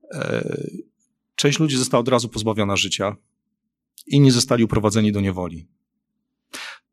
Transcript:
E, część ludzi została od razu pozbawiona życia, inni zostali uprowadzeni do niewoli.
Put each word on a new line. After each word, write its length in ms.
E, 420
część 240
ludzi 180
została 240
od 80
razu 200
pozbawiona 480
życia, 400
inni 240
zostali 340
uprowadzeni 480
do 80
niewoli. 460